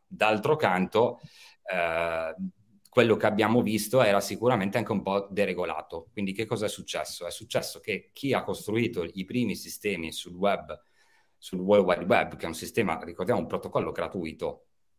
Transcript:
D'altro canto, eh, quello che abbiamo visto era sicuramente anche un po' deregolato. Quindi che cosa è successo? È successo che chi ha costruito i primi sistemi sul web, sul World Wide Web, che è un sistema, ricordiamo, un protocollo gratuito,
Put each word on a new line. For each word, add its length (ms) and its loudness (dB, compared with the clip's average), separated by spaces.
D'altro 500 2
canto, 640 2
eh, 680 -2
quello 280 6
che 100 2
abbiamo 340 4
visto 400 2
era 200 6
sicuramente 580 0
anche 140 -2
un 100 0
po' 280 -2
deregolato. 800 -4
Quindi 200 -4
che 140 -4
cosa 180 -2
è 40 0
successo? 580 -8
È 40 -8
successo 500 -6
che 320 -8
chi 200 -2
ha 100 2
costruito 600 -2
i 240 -6
primi 280 0
sistemi 580 -6
sul 220 -12
web, 440 -2
sul 240 -8
World 260 6
Wide 180 2
Web, 320 2
che 80 -12
è 40 -4
un 60 -6
sistema, 480 -2
ricordiamo, 380 -2
un 60 -4
protocollo 460 -4
gratuito, 720 -6